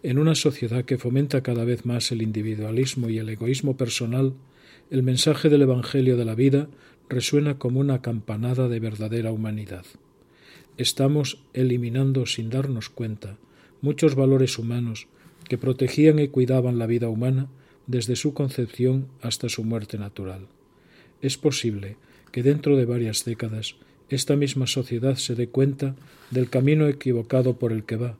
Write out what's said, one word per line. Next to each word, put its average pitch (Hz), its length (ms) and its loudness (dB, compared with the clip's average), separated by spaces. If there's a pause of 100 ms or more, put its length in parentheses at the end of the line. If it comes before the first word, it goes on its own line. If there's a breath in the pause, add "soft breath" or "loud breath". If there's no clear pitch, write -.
En 131 160 0
una 156 160 4
sociedad 123 500 0
que 127 140 -2
fomenta 135 440 0
cada 117 220 -2
vez 120 220 -2
más 120 240 -2
el 113 120 -2
individualismo 110 840 -2
y 110 100 -2
el 110 100 -6
egoísmo 127 480 -2
personal, 127 580 0 (560 loud breath)
el 131 140 2
mensaje 147 440 2
del 147 140 8
Evangelio 127 540 2
de 120 80 0
la 110 100 -4
vida 139 340 4 (400 loud breath)
resuena 143 480 0
como 131 240 0
una 135 220 0
campanada 120 640 -2
de 117 120 -2
verdadera 110 500 -4
humanidad. 107 560 -6 (880 loud breath)
Estamos 139 680 0 (100)
eliminando, 127 720 0
sin 113 240 -6
darnos 127 400 -4
cuenta, 107 480 -8 (460 soft breath)
muchos 143 320 2
valores 131 440 4
humanos 117 500 -6 (380 loud breath)
que 123 120 -4
protegían 135 600 4
y 143 100 2
cuidaban 127 500 2
la 113 80 -2
vida 117 220 0
humana 131 400 0 (380 soft breath)
desde 123 300 -2
su 147 160 -2
concepción 131 760 -2 (120)
hasta 120 300 -6
su - 120 -6
muerte 110 360 -4
natural. 98 480 -10 (760 soft breath)
Es 135 160 -2
posible 107 600 -2 (360 soft breath)
que 123 100 -4
dentro 143 340 4
de 123 100 4
varias 117 400 -2
décadas 110 500 -6 (320 soft breath)
esta 135 280 0
misma 135 300 0
sociedad 131 500 -2
se 123 180 -4
dé 120 140 -2
cuenta 135 480 0 (340 loud breath)
del 127 180 0
camino 147 400 4
equivocado 127 680 0
por 113 140 0
el 110 120 -4
que 113 120 -6
va 117 240 -6